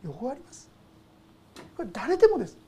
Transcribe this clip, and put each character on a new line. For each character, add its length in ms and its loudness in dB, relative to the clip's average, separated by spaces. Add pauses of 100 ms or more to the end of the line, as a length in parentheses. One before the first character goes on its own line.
両 80 -10
方 180 -8
あ 60 -8
り 60 -20
ま 120 -20
す。 160 -20 (1040)
こ 80 -10
れ 80 -10
誰 240 -2
で 120 8
も 100 6
で 100 -2
す。 100 -18 (100)